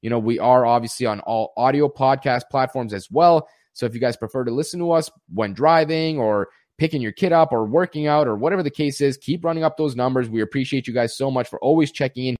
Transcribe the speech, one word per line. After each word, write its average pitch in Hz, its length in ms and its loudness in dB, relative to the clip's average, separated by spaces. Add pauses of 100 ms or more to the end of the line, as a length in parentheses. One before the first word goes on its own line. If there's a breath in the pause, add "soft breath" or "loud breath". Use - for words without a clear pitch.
You 113 80 -4
know, 120 80 0
we 113 200 0
are 123 280 4
obviously 117 400 0
on 104 140 -2
all 110 360 -4
audio 139 320 2
podcast 131 640 0
platforms 127 420 -2
as 98 180 -10
well. 160 380 4 (240 soft breath)
So - 140 -6
if 110 80 -6
you 117 60 -6
guys 120 160 0
prefer 123 280 -6
to 120 60 -2
listen 151 300 -4
to 170 120 0
us 160 180 2 (220)
when 101 220 -2
driving 160 640 2
or 107 300 0 (280 soft breath)
picking 156 240 -2
your 110 120 -4
kid - 200 -2
up 165 200 4
or 113 120 0
working 151 420 -2
out 147 220 2
or 107 80 -2
whatever 170 260 0
the 147 80 -2
case 143 300 -4
is, 139 160 0
keep 165 280 -6
running 165 200 -2
up 156 120 0
those 147 200 -2
numbers. 127 320 0
We 110 140 -2
appreciate 127 440 -4
you 123 60 -10
guys 117 240 -2
so 135 140 -2
much 127 180 -2
for - 120 -12
always 151 300 2
checking 127 360 -6
in 123 140 -4